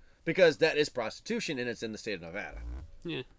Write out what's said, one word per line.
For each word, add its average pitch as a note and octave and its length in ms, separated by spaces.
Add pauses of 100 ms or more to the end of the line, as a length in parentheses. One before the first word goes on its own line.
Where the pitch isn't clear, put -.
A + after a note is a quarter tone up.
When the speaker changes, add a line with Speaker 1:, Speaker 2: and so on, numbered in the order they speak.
(240)
Speaker 1:
because E3 340
that D3+ 180
is D3+ 120
prostitution C3+ 680
and A#2+ 100
it's - 140
in A2+ 100
the G#2 60
state G#2 160
of F2 60
Nevada. E2+ 380 (460)
Speaker 2:
Yeah. D3+ 180 (160)